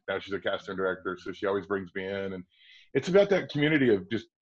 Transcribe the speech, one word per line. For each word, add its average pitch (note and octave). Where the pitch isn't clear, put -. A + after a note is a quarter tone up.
now G2
she's F#2+
a F#2
casting G2
director, F#2
so F#2+
she G2+
always G2
brings F#2+
me F#2+
in. G2
And F#2
it's C#3
about G3
that F3
community D3
of F#2
just G#2+